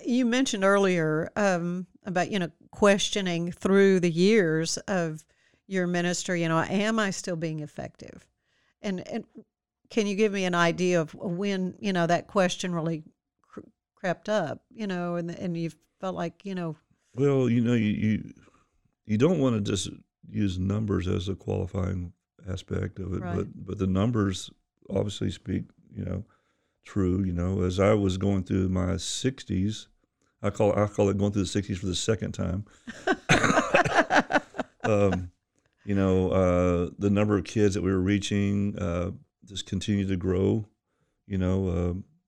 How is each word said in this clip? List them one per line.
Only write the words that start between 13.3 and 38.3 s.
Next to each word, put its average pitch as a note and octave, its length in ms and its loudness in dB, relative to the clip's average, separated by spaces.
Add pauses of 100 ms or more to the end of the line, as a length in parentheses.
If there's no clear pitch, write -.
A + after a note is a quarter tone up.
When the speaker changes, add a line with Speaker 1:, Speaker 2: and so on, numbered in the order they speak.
Speaker 1:
cr-, - 120 -18 (360)
crept F3 320 -6
up, F#3+ 340 -2 (100)
you A3 140 -8
know, F3 300 -4
and, E3+ 140 -4
and F3 260 -6
you E3 140 -4 (300)
felt F#3 140 -6
like, E3+ 300 -8
you F#3+ 100 -8
know E3 220 -6 (380)
Speaker 2:
Well, C3+ 360 4
you A#2+ 120 4
know, A#2+ 120 4
you, G#2+ 180 4
you, - 420 0 (720)
you G#2+ 120 0
don't D#3+ 220 4
wanna A#2+ 200 2
just G2+ 280 -2 (400)
use G2+ 300 -2
numbers G2 500 -2
as F#2+ 200 -2
a G2 60 -4
qualifying F#2+ 800 -6 (360)
aspect F#2+ 520 -8
of F#2 140 -8
it, E2+ 80 -6
Speaker 1:
Right. - 140 -4
Speaker 2:
but, F#2+ 100 -4 (200)
but G2 120 -8
the F#2+ 100 -2
numbers G2 640 0 (380)
obviously G2+ 440 -2
speak, - 320 -6 (280)
you G2 120 -8
know, F#2 200 -6 (640)
true, F#2 360 2
you F2+ 100 -2
know, F#2 300 -2
as F2+ 160 0
I G2 140 4
was G2 240 2
going G2 280 0
through F#2+ 260 0
my F2+ 260 -2
sixties, G#2+ 920 -4 (540)
I G#2 80 -2
call, G#2 220 2
I G#2 140 0
call G#2 240 0
it G2+ 80 0
going G2+ 140 0
through G#2 100 2
the F2+ 60 -2
sixties G2+ 300 -4
for F#2+ 80 -6
the E2+ 80 -2
second G#2 380 -2
time. F#2 320 -4 (420)
<laughs> - 1400 2 (460)
Um, F#2+ 440 2 (520)
you G2+ 120 -2
know, F#2 340 4
uh, F2+ 640 2
the G2+ 140 2
number G#2 260 4
of F2+ 60 0
kids G#2 320 2
that F#2+ 80 -2
we F#2+ 80 2
were F#2 100 2
reaching, G2+ 800 0